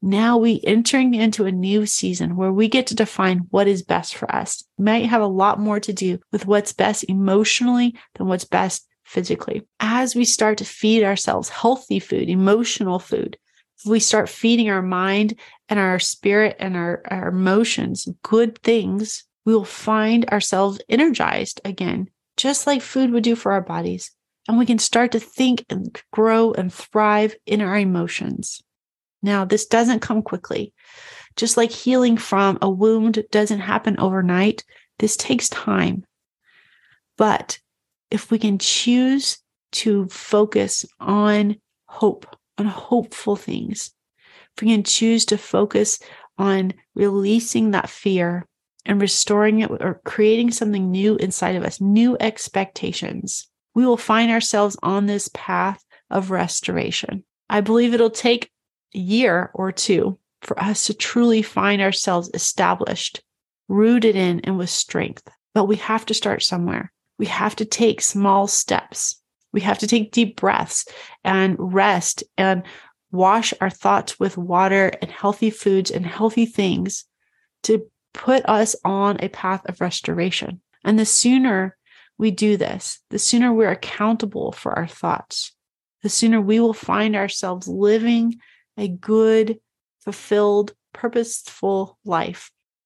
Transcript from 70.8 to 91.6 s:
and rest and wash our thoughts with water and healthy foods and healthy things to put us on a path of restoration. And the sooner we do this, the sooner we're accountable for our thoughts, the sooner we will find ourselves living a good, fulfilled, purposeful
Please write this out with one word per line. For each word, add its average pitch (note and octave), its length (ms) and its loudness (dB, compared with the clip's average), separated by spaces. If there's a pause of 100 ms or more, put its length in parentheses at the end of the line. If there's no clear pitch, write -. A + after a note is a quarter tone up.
and F#3+ 340 0
rest F#3 640 0 (140)
and F#3+ 260 0 (480)
wash F#3+ 500 2
our F#3+ 80 -2
thoughts G3 500 -2
with F#3+ 180 -2
water F#3 540 2 (100)
and F3+ 100 -10
healthy G#3 400 -2
foods G3 400 0
and F#3 140 -4
healthy A3 420 0
things F#3+ 580 -4 (580)
to A3 240 0 (260)
put B3+ 320 2
us G#3+ 380 2
on G3 380 0
a G3 80 -4
path F#3+ 360 -4
of F#3 140 -10
restoration. F3+ 840 -4 (220)
And G#3+ 140 2
the A3 80 2
sooner A#3 720 2 (400)
we A3 140 0
do G#3 260 2
this, - 420 -6 (100)
the A3 100 -4
sooner A#3+ 320 2
we're A3 200 4
accountable G#3+ 800 -4
for - 220 -8
our E3 140 -4
thoughts, - 680 -6 (460)
the G#3 80 -4
sooner A3+ 320 2
we G#3 180 2
will A#3 140 4
find G#3+ 420 -2
ourselves F#3+ 520 -6
living A3+ 720 2 (380)
a G#3 100 -4
good, A3 720 2 (420)
fulfilled, G#3 720 0 (200)
purposeful G3 1080 -4